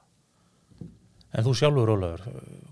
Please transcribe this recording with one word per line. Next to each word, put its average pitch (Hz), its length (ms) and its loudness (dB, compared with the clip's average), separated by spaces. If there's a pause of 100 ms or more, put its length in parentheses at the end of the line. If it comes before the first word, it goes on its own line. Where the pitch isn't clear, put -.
(1300)
En 113 120 0
þú 135 100 2
sjálfur, 139 380 4
Ólafur, 92 480 -4 (300)